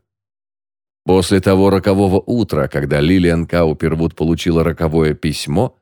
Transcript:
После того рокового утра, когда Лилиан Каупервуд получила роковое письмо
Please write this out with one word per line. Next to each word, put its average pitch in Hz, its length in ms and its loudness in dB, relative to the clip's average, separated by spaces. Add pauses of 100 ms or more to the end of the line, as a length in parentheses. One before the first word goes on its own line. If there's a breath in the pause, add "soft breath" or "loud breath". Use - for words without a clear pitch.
(1040)
После 95 380 0
того 98 280 2
рокового 98 500 2
утра, 90 480 -2
когда 71 320 -4
Лилиан 85 480 2
Каупервуд 80 680 -2
получила 82 480 0
роковое 80 500 0
письмо 78 680 -4